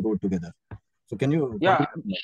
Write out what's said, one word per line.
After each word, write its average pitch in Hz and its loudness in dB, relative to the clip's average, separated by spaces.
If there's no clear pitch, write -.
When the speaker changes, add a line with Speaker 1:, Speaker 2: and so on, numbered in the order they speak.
Speaker 1:
wrote 107 0
together. 90 -2
So - -10
can 135 2
you 139 0
Speaker 2:
Yeah. 175 6
Speaker 1:
contribute? 104 -2